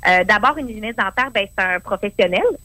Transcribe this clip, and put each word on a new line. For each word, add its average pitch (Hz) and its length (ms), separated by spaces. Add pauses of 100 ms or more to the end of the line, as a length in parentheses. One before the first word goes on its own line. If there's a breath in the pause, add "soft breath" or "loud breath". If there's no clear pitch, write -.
euh, 180 180
d'abord, 214 340
une 269 120
hygiéniste 220 300
dentaire, 247 320
ben, 202 160 (100)
c'est 196 60
un 180 160
professionnel. 196 640 (220)